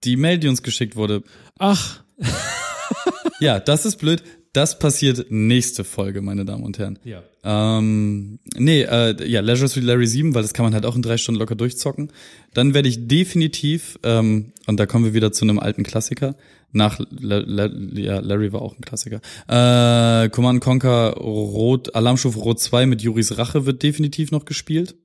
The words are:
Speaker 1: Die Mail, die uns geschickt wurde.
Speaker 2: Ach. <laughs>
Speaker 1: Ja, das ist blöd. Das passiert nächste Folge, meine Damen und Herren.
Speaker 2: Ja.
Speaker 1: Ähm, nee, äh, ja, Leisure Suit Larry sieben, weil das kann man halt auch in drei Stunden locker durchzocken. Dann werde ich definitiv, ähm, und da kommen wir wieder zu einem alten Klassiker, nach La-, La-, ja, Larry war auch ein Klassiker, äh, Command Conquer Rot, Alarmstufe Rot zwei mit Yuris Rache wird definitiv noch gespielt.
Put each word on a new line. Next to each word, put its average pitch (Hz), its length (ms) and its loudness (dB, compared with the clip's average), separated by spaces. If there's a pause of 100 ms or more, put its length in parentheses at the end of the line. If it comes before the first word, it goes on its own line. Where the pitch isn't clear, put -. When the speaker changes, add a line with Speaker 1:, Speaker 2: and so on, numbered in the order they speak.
Speaker 1:
Die 123 120 0
Mail, 165 220 2
die 151 100 0
uns 127 140 0
geschickt 113 340 -6
wurde. 104 280 -2 (340)
Speaker 2:
Ach. - 460 0 (160)
<laughs> - 420 -6 (760)
Speaker 1:
Ja, 123 200 2
das 147 260 0
ist 220 120 -4
blöd. 160 260 0 (300)
Das 147 240 0
passiert 135 540 0
nächste 110 520 0
Folge, 98 380 -6
meine 98 240 -4
Damen 101 180 -8
und 101 140 -8
Herren. 98 260 -8
Speaker 2:
Ja. 98 200 -16 (200)
Speaker 1:
Ähm, 107 960 0 (180)
nee, 143 280 4
äh, 117 440 0
ja, 113 140 0
Leisure 123 260 2
Suit 131 160 -2
Larry 120 220 4
sieben, 135 300 2
weil 113 80 0
das 107 100 -6
kann 120 100 0
man 113 120 2
halt 107 100 -2
auch 117 100 -2
in 127 60 0
drei 117 160 -2
Stunden 113 220 -2
locker 113 160 -4
durchzocken. 123 560 -4 (420)
Dann 135 220 4
werde 143 120 4
ich 117 200 -2
definitiv, 160 960 0
ähm, 110 500 2 (140)
und 104 120 0
da 104 60 4
kommen 117 200 2
wir 110 100 0
wieder 110 160 2
zu - 140 -2
einem 104 120 4
alten 107 240 -2
Klassiker, 135 540 -4 (360)
nach 107 280 2 (100)
La-, 101 340 -4
La-, 101 280 -2 (220)
ja, 101 260 -4
Larry 104 340 -2
war 107 80 -6
auch 107 160 -10
ein - 40 -20
Klassiker, 110 400 -10 (260)
äh, 120 840 4
Command 123 320 2
Conquer 123 560 2
Rot, 107 800 -2
Alarmstufe 120 440 2
Rot 110 200 -2
zwei 123 260 2
mit 120 160 2
Yuris 110 380 -2
Rache 127 260 -2
wird 131 160 -2
definitiv 147 500 -2
noch 151 140 -2
gespielt. 160 600 -4